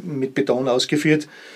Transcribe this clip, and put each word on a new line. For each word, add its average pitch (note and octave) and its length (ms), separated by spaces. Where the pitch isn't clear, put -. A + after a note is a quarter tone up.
mit C3+ 300
Beton C3 340
ausgeführt, D3 580